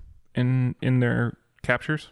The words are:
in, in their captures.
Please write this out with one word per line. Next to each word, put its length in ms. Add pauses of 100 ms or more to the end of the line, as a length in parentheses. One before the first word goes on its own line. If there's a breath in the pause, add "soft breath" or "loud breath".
(360)
in, 460
in 180
their 380 (240)
captures. 500